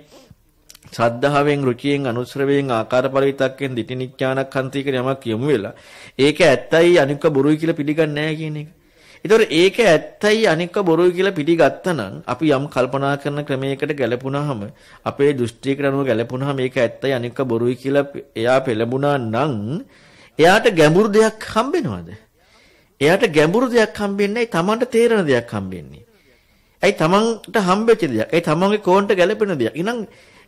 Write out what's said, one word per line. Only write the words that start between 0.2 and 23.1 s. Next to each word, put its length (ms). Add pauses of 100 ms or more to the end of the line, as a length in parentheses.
ශ්‍රද්ධාවෙන්, 800
රුචියෙන්, 440
අනුශ්‍රවයෙන්, 640
ආකාර 380
පරිවිතක්කෙන්, 680
ditthi 200
නිච්ඡානක්ඛන්ති 880
කියන 140
යමක් 280
යොමු 220
වෙලා 260 (400)
ඒක 260
ඇත්තයි 580
අනික 300
බොරුයි 320
කියලා 160
පිළිගන්නේ 400
නැහැ 200
කියන 220
එක. 100 (580)
ඒතර 220
ඒක 320
ඇත්තයි 680
අනික 320
බොරුයි 320
කියලා 240
පිළිගත්තා 580
නම් 200 (100)
අපි 280
යම් 160
කල්පනා 500
කරන 260
ක්‍රමයකට 500
ගැලපුණාම 680 (400)
අපේ 320
දෘෂ්ටියකට 520
අනුව 200
ගැලපුණාම 540
ඒක 180
ඇත්තයි 360
අනික 280
බොරුයි 340
කියලා 300 (260)
එයා 300
පෙළඹුණා 580
නම් 340 (840)
එයාට 320
ගැඹුරු 380
දෙයක් 360
හම්බෙනවද? 640 (920)
එයාට 260